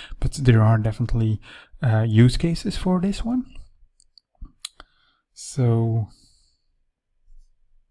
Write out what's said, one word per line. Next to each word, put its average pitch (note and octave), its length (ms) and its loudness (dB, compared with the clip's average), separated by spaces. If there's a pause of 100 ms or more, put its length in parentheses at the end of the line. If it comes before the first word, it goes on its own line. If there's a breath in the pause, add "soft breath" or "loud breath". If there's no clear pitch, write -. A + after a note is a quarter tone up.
(220 loud breath)
but - 100 -2
there B2 300 4
are A2 160 4
definitely, A2 640 -2 (420 loud breath)
uh, A2 240 2
use A2+ 300 4
cases E3+ 400 -4
for F3+ 240 0
this G3 240 -4
one. B3 180 -4 (1900 soft breath)
So A2+ 760 -2 (1800 soft breath)